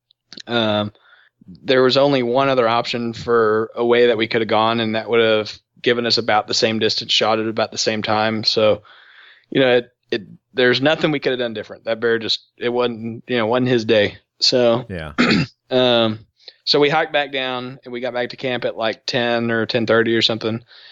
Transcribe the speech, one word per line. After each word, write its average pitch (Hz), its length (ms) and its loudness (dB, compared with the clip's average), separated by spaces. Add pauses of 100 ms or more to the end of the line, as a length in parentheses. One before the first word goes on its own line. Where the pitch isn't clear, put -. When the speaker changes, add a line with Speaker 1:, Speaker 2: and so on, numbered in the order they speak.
(480)
Speaker 1:
Um, 107 440 -2 (540)
there 131 360 0
was 127 140 4
only 139 260 4
one 127 260 0
other 127 200 2
option 117 440 -2
for 110 640 0
a 120 80 -2
way 120 240 6
that 117 100 4
we 113 80 0
could 117 140 0
have 110 80 -2
gone, 113 320 2
and 110 160 -2
that 107 120 -6
would 117 120 2
have 110 360 2 (240)
given 120 260 0
us 110 120 0
about 110 300 0
the 120 60 -4
same 113 240 0
distance 110 340 -2
shot 110 260 0
at 110 80 -2
about 110 260 -4
the 107 60 -12
same 107 240 -2
time. 110 400 -2
So, 107 400 2 (680)
you 143 100 2
know, 123 160 4
it, 120 140 0 (200)
it, - 120 -4 (320)
there's 123 260 2
nothing 160 320 0
we 143 80 -2
could 139 100 -2
have 127 80 -2
done 117 160 -4
different. 101 300 -12
That 110 160 -4
bear 117 180 2
just, - 280 -6 (100)
it 120 140 -4
wasn't, 117 580 -4
you 123 80 -2
know, 113 100 0
wasn't 127 220 0
his 120 160 2
day. 107 340 2 (220)
So, 120 480 2
Speaker 2:
Yeah. 80 300 -8
Speaker 1:
<clears throat> - 520 -2
um, 117 500 2 (440)
so - 140 2
we 147 100 4
hiked 156 240 -2
back 143 200 -2
down, 127 520 -6
and 123 80 -16
we 120 80 -8
got 123 140 -6
back 123 160 -4
to - 60 -16
camp 123 280 -6
at, 110 120 -4
like, 113 300 -6
ten 120 440 -2
or 113 160 0
ten 113 200 -2
thirty 113 280 2
or 113 80 2
something. 110 400 -2 (300)